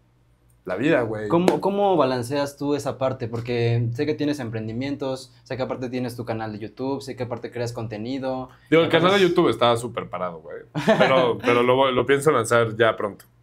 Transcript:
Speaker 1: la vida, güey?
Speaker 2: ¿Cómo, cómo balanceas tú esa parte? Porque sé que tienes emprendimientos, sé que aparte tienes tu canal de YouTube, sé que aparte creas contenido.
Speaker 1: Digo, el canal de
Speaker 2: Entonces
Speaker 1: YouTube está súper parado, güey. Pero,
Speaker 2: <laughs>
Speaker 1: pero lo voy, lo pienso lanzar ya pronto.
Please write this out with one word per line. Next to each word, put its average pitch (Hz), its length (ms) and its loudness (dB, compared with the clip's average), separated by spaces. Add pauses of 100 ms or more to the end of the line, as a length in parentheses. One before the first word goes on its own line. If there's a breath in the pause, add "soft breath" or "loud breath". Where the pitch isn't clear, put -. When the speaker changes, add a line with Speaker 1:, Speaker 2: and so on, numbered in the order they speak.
(640)
Speaker 1:
la 92 100 -6
vida, 135 260 2
güey? 107 260 -4
Speaker 2:
¿Cómo, 170 320 2
cómo 196 380 0
balanceas 135 600 -2
tú 143 180 -2
esa 139 240 -4
parte? 127 280 -4
Porque 117 640 0
sé 147 120 -4
que 151 80 0
tienes 147 260 -2
emprendimientos, 127 960 -6 (100)
sé 131 140 -8
que 127 60 -4
aparte 123 260 -6
tienes 123 260 -6
tu 120 100 -8
canal 110 280 -6
de 104 60 -10
YouTube, 131 420 -8
sé 127 140 -12
que 123 80 -8
aparte 117 280 -8
creas 120 220 -6
contenido. 127 760 -8 (200 soft breath)
Speaker 1:
Digo, 160 140 6
el 156 60 0
canal 165 200 6
de 196 80 4
Speaker 2:
Entonces 185 120 6
Speaker 1:
YouTube 170 200 4
está 120 280 4
súper 113 320 -8
parado, 87 320 -6
güey. 80 160 -14 (420)
Pero, 131 380 4
Speaker 2:
<laughs> 113 60 -10
Speaker 1:
pero 120 200 4
lo 127 120 4
voy, 135 200 4
lo 123 100 2
pienso 139 260 2
lanzar 117 460 2
ya 113 180 4
pronto. 98 300 -6 (180)